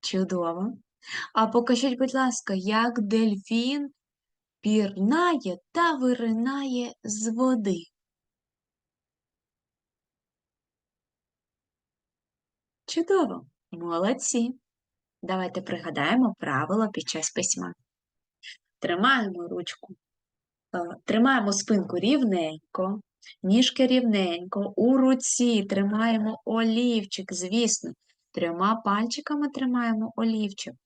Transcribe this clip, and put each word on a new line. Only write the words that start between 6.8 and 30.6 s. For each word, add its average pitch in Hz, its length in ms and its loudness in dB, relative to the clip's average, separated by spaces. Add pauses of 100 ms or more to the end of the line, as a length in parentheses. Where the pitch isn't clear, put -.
з 214 300 -4
води. 220 520 0 (4000)
Чудово, 330 600 0 (240)
молодці! 208 920 -2 (640)
Давайте 185 380 -4
пригадаємо 180 760 0
правила 165 500 -2
під 165 200 -8
час - 220 -4
письма. 90 440 -4 (1040)
Тримаємо 190 680 0
ручку, - 460 -10 (800)
е, 175 300 -6
тримаємо 226 480 4
спинку 190 460 0
рівненько, 190 1000 0 (420)
ніжки 247 440 4
рівненько, 202 880 0
у 247 200 4
руці 247 680 2
тримаємо 214 800 0
олівчик, 226 880 0
звісно, 180 600 -2 (400)
трьома 180 440 0
пальчиками 240 720 -2
тримаємо 240 680 -2
олівчик. 214 580 -2 (120)